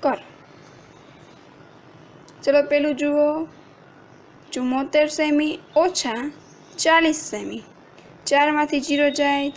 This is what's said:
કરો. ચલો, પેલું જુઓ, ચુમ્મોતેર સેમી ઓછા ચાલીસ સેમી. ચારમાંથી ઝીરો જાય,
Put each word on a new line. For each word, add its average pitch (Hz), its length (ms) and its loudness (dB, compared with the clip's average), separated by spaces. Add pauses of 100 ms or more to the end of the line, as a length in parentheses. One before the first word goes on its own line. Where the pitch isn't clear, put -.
કરો. 269 220 -2 (2250)
ચલો, 285 180 4 (100)
પેલું 294 300 0
જુઓ, 294 260 2 (1300)
ચુમ્મોતેર 269 560 0 (100)
સેમી 302 420 0 (160)
ઓછા 277 460 0 (600)
ચાલીસ 320 380 4 (100)
સેમી. 208 340 -10 (640)
ચારમાંથી 294 580 0
ઝીરો 285 240 2
જાય, 285 460 0